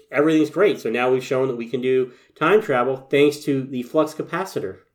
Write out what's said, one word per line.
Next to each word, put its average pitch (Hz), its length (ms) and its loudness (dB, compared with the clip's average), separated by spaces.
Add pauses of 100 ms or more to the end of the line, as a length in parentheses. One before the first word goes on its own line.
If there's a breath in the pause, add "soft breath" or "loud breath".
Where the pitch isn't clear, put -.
(120)
everything's 151 380 2
great. 175 300 2
So - 100 -6
now 123 220 0
we've 131 120 0
shown 131 240 0
that 127 80 -4
we 117 140 -8
can 123 120 -4
do 127 300 0 (240 loud breath)
time 185 260 2
travel 131 360 0 (120)
thanks 143 360 4
to 135 180 -2
the 127 200 -6
flux 156 300 -2
capacitor. 147 680 -8 (160)